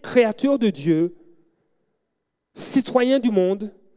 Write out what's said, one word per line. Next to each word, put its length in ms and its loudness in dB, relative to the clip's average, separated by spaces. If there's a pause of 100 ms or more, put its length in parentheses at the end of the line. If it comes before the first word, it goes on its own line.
créature 560 0
de 140 0
Dieu, 440 -2 (1400)
citoyen 640 0
du 100 0
monde. » 420 -2 (260)